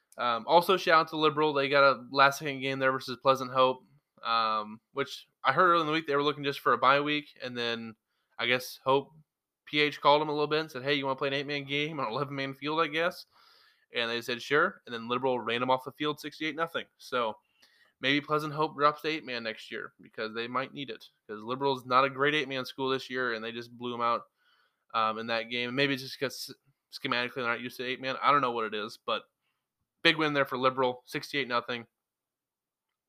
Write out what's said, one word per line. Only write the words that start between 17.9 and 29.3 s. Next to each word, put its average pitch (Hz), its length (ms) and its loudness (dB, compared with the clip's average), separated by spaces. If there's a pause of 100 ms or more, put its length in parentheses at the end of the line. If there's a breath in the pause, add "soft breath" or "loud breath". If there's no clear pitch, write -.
maybe 139 180 2
Pleasant 151 320 -2
Hope 156 240 -2
drops 147 240 2
to 160 80 -4
eight-man 127 360 -6
next 110 280 -10
year - 260 -10
because 110 360 -8
they 117 120 -4
might 127 280 -6
need 139 160 -10
it, - 160 -14 (200)
'cause 107 140 -10
Liberal's 127 460 -2
not 127 180 4
a 135 60 2
great 139 240 2
eight-man 135 320 -2
school 135 240 -4
this 131 180 -4
year, 127 240 -4
and 110 100 -6
they 113 80 -8
just 120 280 -12
blew 120 160 -6
'em 117 80 -6
out, 117 220 2 (680)
um, 110 240 0
in 113 120 -6
that 117 160 -2
game. 123 300 -4
Maybe 139 200 2
it's 131 80 -6
just 131 180 -12
'cause 131 340 -6 (380)
schematically 123 440 -4
they're 127 80 -4
not 117 180 -2
used 123 160 -10
to 127 60 -6
eight-man. 127 380 -6
I 123 80 6
don't 143 120 6
know 123 100 2
what 113 140 -2
it 104 80 -6
is, 107 320 -6
but 107 180 -2 (800)